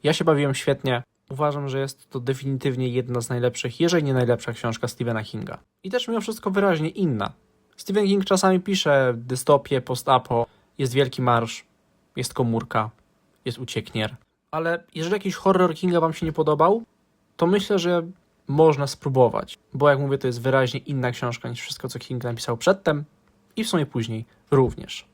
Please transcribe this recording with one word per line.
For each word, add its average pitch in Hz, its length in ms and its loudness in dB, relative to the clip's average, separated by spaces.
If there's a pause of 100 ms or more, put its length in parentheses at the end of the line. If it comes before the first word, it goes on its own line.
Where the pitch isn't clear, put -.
Ja - 100 2
się 165 120 0
bawiłem 143 300 4
świetnie. 135 480 -2 (280)
Uważam, 143 380 -2
że 135 120 -4
jest 135 300 -10
to 131 100 -8
definitywnie 131 680 -2
jedna 123 320 -2
z 117 80 -8
najlepszych, 123 520 -2
jeżeli 170 240 2
nie 139 100 0
najlepsza 120 380 0
książka 117 360 -4
Stephena 113 360 -4
Kinga. 101 340 -10 (240)
I 190 80 -10
też 247 180 -4
mimo 233 120 -2
wszystko 220 300 -6
wyraźnie 185 380 2
inna. 131 440 -2 (440)
Stephen 202 300 0
King 196 180 2
czasami 190 360 4
pisze 143 560 2
dystopię, 127 640 0
post-apo, 123 680 0 (320)
jest 131 140 -2
Wielki 131 300 0
Marsz, 117 440 0 (500)
jest 123 180 -8
Komórka, 113 560 -2 (540)
jest 120 140 -6
Ucieknier. 113 580 -6 (340)
Ale 165 340 -4 (100)
jeżeli 165 180 -4
jakiś 196 220 -4
horror 180 400 4
Kinga 175 260 2
wam 160 120 2
się 160 140 -4
nie 160 60 -2
podobał, 156 500 4 (540)
to 170 100 2
myślę, 196 320 2
że 175 240 2 (460)
można 143 380 4
spróbować. 127 720 0 (160)
Bo 143 140 4
jak 139 100 6
mówię, 139 200 0
to 135 80 -4
jest 120 160 -4
wyraźnie 131 380 2
inna 127 300 -2
książka 120 380 -6
niż 120 120 -10
wszystko, - 280 -10
co 120 100 -10
King 120 260 -8
napisał 117 320 -6
przedtem 156 480 0 (520)
i 220 80 -2
w - 40 -6
sumie 156 180 0
później 113 400 -6 (240)
również. - 640 0